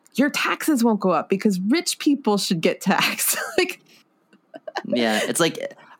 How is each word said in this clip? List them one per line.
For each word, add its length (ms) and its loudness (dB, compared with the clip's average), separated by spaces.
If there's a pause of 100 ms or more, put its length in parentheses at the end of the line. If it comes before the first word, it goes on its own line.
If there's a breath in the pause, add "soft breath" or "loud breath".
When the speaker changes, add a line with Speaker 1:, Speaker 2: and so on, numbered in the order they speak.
(140)
Speaker 1:
your 160 4
taxes 520 0
won't 180 4
go 100 2
up 180 0
because 320 0
rich 380 0
people 400 2
should 220 -2
get 200 2
taxed." 640 0
<laughs> 160 -10
Like 220 -6 (1080 soft breath)
Speaker 2:
Yeah. 380 0
It's 160 -2
like, 340 -2 (260 loud breath)